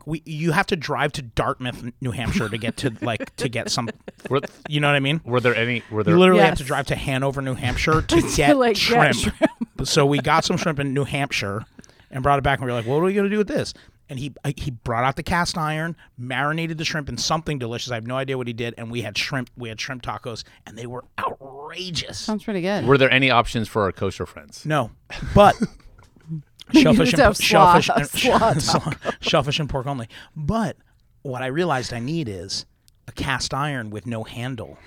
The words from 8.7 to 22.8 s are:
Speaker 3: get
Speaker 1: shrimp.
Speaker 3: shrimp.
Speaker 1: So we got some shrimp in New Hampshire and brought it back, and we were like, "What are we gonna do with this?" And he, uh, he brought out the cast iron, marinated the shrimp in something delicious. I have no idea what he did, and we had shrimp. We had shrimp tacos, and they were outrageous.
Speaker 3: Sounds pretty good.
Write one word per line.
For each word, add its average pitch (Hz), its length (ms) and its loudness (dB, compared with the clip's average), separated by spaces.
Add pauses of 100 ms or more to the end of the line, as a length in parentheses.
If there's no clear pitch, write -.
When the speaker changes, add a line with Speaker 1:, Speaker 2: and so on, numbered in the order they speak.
Speaker 3:
get - 20 -4
Speaker 1:
shrimp. 233 380 4
Speaker 3:
shrimp. - 240 -2 (440)
Speaker 1:
So 143 220 4
we 143 140 2
got 151 240 4
some 185 120 0
shrimp 151 220 -2
in 139 160 -2
New 139 100 0
Hampshire 117 600 -4 (460)
and 131 120 -8
brought 139 160 4
it 131 40 -2
back, 139 180 0
and 131 60 -4
we 123 60 -2
were 123 60 0
like, 110 80 -4
"What 131 100 0
are 160 80 2
we 190 100 0
gonna 202 140 0
do 208 100 0
with 208 100 0
this?" 208 260 -4 (340)
And 131 120 -8
he, 135 120 -8 (120)
uh, 143 120 -4
he - 140 -8
brought 120 320 -4
out 135 140 0
the 165 80 -10
cast 175 340 -2
iron, 156 380 -4 (200)
marinated 147 640 -4
the 160 60 -6
shrimp 147 240 -6
in 123 100 -8
something 160 400 -4
delicious. 120 320 -6
I 120 60 -4
have 113 100 -8
no 127 100 -4
idea 135 220 -4
what 123 80 -6
he 120 60 -6
did, 117 260 -6
and 113 100 -12
we 117 140 -6
had 104 160 -8
shrimp. 127 380 -4
We 120 120 -10
had 113 120 -12
shrimp 127 220 -10
tacos, 113 420 -10 (200)
and - 140 -18
they 120 80 -12
were 123 180 -12 (140)
outrageous. 165 1000 -10
Speaker 3:
Sounds 214 260 -6
pretty 202 160 -4
good. 185 260 -2